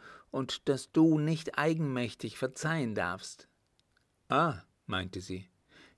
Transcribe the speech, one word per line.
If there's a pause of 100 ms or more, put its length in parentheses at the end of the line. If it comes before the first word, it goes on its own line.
(300)
und
dass
du
nicht
eigenmächtig
verzeihen
darfst?“ (800)
„Ah“, (240)
meinte
sie, (500)